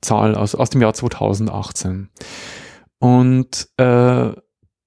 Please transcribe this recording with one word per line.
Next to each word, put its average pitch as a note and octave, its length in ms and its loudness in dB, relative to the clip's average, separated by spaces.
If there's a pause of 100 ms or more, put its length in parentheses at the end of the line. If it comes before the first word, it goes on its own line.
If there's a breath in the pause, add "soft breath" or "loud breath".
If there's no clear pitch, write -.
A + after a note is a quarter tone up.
Zahl G#2+ 320 2
aus, G#2 200 -4
aus B2+ 140 0
dem B2+ 140 0
Jahr A2 100 2
zweitausendachtzehn. G2+ 1160 -6 (880 loud breath)
Und, B2+ 680 2 (100)
äh, B2 540 2 (540)